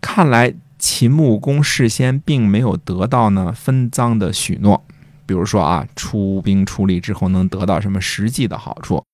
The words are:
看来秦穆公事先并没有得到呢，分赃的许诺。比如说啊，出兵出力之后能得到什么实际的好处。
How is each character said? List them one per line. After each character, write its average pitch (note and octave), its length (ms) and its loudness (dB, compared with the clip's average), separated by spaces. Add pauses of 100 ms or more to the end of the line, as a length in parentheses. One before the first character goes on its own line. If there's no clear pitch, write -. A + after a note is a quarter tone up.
看 E3+ 280 2
来 A#2+ 240 4 (240)
秦 - 320 0
穆 C3+ 300 4
公 C#3+ 240 0
事 C3 240 0
先 B2+ 320 0
并 C#3 260 0
没 G2+ 140 4
有 A2+ 160 0
得 F#2 320 -4
到 A#2+ 220 2
呢， F#2+ 240 0
分 C3 360 0
赃 A#2 300 0
的 F#2+ 140 0
许 - 280 -4
诺。 G2+ 220 4 (420)
比 G2 80 -4
如 F2+ 120 0
说 G2 180 0
啊， D#2+ 320 0
出 G2 460 -2
兵 G2 240 2
出 G2 200 -2
力 F#2 140 2
之 - 140 -8
后 F#2 160 -2
能 F#2 180 2
得 F#2 180 -4
到 F2+ 140 0
什 G2+ 100 -4
么 F#2+ 120 -2
实 G#2 280 -4
际 B2+ 160 -2
的 F2+ 120 -6
好 - 240 -12
处。 - 200 -4 (120)